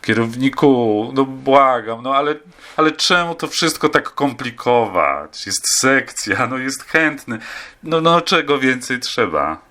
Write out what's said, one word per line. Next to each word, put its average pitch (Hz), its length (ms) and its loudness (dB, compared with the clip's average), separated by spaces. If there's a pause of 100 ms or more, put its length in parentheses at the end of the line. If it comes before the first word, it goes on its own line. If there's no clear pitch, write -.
Kierowniku, 117 1120 2
no 135 120 2
błagam, 131 760 2
no 135 120 -2
ale, 147 200 0 (420)
ale 156 140 4
czemu 170 440 0
to 156 120 -6
wszystko 160 420 -2
tak 151 240 0
komplikować? 113 1300 -2
Jest - 340 -2
sekcja, 127 680 0
no 131 100 -6
jest 131 260 -8
chętny. 147 560 -2 (440)
No, 160 180 0
no 170 200 4
czego 147 380 2
więcej 127 400 0
trzeba? 80 580 -2 (140)